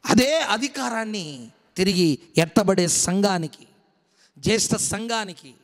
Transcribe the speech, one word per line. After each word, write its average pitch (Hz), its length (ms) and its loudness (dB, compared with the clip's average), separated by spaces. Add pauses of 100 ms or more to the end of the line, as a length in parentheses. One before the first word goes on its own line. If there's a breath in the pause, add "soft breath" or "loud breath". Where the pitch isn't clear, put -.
అదే 269 360 2
అధికారాన్ని 220 1080 -6 (260)
తిరిగి 180 420 2 (180 loud breath)
ఎత్తబడే 180 500 4
సంఘానికి, 180 800 -2 (720 soft breath)
జ్యేష్ఠ 208 380 0
సంఘానికి 208 760 -6 (100)